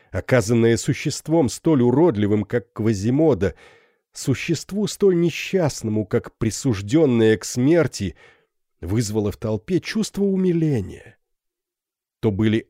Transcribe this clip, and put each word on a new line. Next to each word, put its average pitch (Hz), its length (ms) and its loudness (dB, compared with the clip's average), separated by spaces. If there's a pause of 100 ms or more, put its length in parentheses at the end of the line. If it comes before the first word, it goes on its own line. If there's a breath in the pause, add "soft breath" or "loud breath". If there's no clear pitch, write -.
(120 soft breath)
оказанное 113 640 2
существом 151 720 -2
столь 151 320 0
уродливым, 117 640 2
как - 280 -6
Квазимода, 110 800 0 (580 soft breath)
существу 175 720 -4
столь 185 320 2
несчастному, 143 840 -2
как - 320 -4
присуждённое 113 1000 2
к - 60 -8
смерти, 135 720 0 (640 soft breath)
вызвало 104 500 -2
в - 60 -10
толпе 110 420 -4
чувство - 440 -4
умиления. 165 920 -2 (1040)
То 110 100 0
были 110 380 0